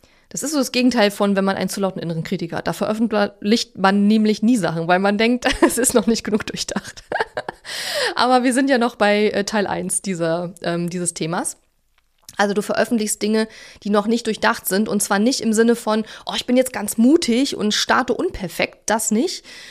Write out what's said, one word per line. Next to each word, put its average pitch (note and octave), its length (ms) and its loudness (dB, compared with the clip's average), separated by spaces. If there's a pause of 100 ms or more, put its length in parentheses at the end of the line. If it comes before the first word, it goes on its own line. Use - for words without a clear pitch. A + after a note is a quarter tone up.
(280)
Das - 140 -10
ist C#4+ 100 -4
so D4+ 60 0
das B3+ 140 0
Gegenteil A#3+ 380 4
von, G3+ 240 0
wenn F#3+ 100 0
man G3 120 0
einen F#3+ 140 -2
zu - 100 -6
lauten F#3+ 200 -4
inneren E3 220 -6
Kritiker E3+ 360 -6
hat. - 80 -6
Da - 60 -2
veröffentlicht G#3+ 1040 -2
man G3 280 4
nämlich G#3+ 360 4
nie A#3+ 140 4
Sachen, E3 320 -2
weil F3+ 100 4
man G3+ 180 2
denkt, A#3 380 2
<laughs> - 120 -2
es C4 120 2
ist B3 160 0
noch A3 120 4
nicht A3+ 180 0
genug G#3 220 -2
durchdacht. - 560 -8 (560)
<laughs> - 560 -6
Aber B3+ 280 2
wir B3+ 100 2
sind C4+ 160 2
ja C4+ 100 4
noch A#3 180 0
bei, G#3 320 4
äh, G3 160 -2
Teil G3+ 220 -2
eins F3+ 360 -4
dieser, E3+ 600 -4
ähm, E3+ 280 -2
dieses F3 240 -6
Themas. E3+ 420 -4 (840)
Also G3+ 160 2
du G3+ 80 0
veröffentlichst G#3+ 580 -2
Dinge, A3 260 0 (360)
die G3+ 80 -6
noch G#3 160 2
nicht A#3 200 -2
durchdacht A3 400 -2
sind G3+ 220 0
und G3+ 140 -2
zwar G3+ 160 0
nicht A#3+ 220 0
im A3+ 120 -2
Sinne A3+ 240 4
von, G#3+ 280 -2 (200)
oh, - 100 -10
ich - 120 -8
bin B3 100 2
jetzt B3+ 160 2
ganz G#3 240 -8
mutig C4 600 4
und G#3 180 -2
starte A#3 400 0
unperfekt, - 720 -4
das A3 240 -2
nicht, B3 340 0 (260)